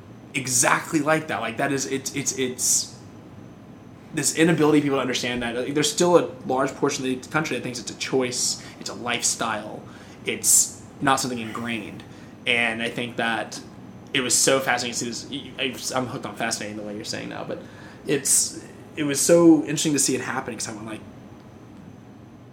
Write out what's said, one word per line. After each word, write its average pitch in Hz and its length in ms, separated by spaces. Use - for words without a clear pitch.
exactly 151 640
like 147 280
that. 107 140
Like, 113 160
that 139 120
is, 135 160
it's, 135 300
it's, - 220
it's - 580
this 147 220
inability 156 420
of 143 60
people 139 140
to 127 40
understand 123 400
that. 117 120
Like, 127 200
there's 147 180
still 175 260
a - 120
large 131 280
portion 139 300
of 127 180
the - 60
country 147 280
that 113 60
thinks 123 160
it's - 140
a - 60
choice, - 640
it's - 100
a 95 40
lifestyle, 113 880
it's - 560
not 135 200
something 123 180
ingrained. 110 640
And 117 360
I 117 60
think 120 280
that 113 440
it 135 80
was 123 120
so 135 240
fascinating 123 400
to 120 160
see 123 460
this. 127 320
I, 131 60
I'm 127 80
hooked 117 200
on 104 80
fascinating 107 440
the 104 40
way 104 140
you're 110 80
saying 110 240
now, 110 160
but - 140
it's, - 580
it 156 80
was 139 160
so 170 400
interesting 147 320
to 139 80
see 131 160
it 117 60
happen, 123 320
'cause - 140
I 117 40
went, 110 140
like, 110 140